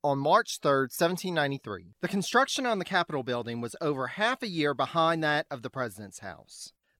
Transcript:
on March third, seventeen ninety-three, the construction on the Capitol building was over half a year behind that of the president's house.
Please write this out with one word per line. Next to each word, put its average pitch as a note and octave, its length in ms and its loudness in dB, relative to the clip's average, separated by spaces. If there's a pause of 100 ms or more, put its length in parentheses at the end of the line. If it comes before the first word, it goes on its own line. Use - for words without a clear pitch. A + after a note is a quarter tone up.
on C#3 160 2
March E3 420 2
third, C3+ 340 2
seventeen F3 400 0
ninety-three, C3+ 540 -2 (120)
the F3 80 -4
construction A#3+ 580 2
on A3+ 140 0
the E3+ 60 -4
Capitol F3 360 0
building A#2+ 380 -4
was A#2+ 220 -6
over C#3 260 -2
half A3 340 -2
a B3 60 -6
year D3+ 260 0
behind E3 480 2
that D3+ 300 2
of B2+ 100 -10
the B2+ 80 -8
president's G#2 500 -8
house. - 520 -16 (280)